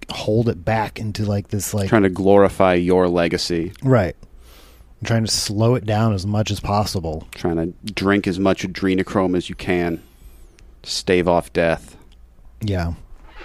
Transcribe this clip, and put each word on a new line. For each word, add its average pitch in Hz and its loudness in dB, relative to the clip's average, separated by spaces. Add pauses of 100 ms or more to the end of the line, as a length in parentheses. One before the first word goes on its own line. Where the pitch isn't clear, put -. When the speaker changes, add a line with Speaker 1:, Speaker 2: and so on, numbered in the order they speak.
(100)
Speaker 1:
hold 113 0
it 90 -6
back 110 -2
into, 110 -4
like, 101 -2
this, 101 -4
like 101 -2
Speaker 2:
Trying 107 4
to 98 4
glorify 95 4
your 90 4
legacy. 87 0
Speaker 1:
Right. 127 2 (840)
I'm 107 -8
trying 113 0
to 104 -4
slow 113 0
it 110 -6
down 110 2
as 95 -2
much 107 0
as 101 -4
possible. 98 -4
Speaker 2:
Trying 85 -2
to 85 -6
drink 98 0
as 92 -2
much 95 0
adrenochrome 92 0
as 87 -2
you 90 -10
can. 87 -2 (800)
Stave 90 0
off 85 2
death. 82 -2 (640)
Speaker 1:
Yeah. 90 -4 (520)